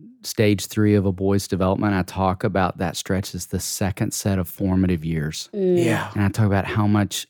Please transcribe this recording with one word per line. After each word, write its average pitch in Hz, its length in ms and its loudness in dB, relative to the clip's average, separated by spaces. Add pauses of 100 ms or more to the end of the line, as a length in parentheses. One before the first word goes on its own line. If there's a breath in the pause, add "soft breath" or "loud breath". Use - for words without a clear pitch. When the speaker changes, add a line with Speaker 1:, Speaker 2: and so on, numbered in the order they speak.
(220)
Speaker 1:
stage 104 440 2
three 104 280 4
of 101 120 4
a 98 60 2
boy's 98 360 0
development, 95 460 2
I 92 80 2
talk 95 420 -2
about 95 340 0
that 87 180 -4
stretch - 380 -4
as 90 120 -8
the 95 120 -4
second 101 540 -4
set 98 260 -2
of 90 100 -4
formative 92 560 0
years. 80 500 -4
Speaker 2:
Mm. 185 300 2
Speaker 3:
Yeah. 104 300 0
Speaker 1:
And 104 100 0
I 98 40 2
talk 110 180 2
about 98 200 0
how 104 200 0
much 104 440 0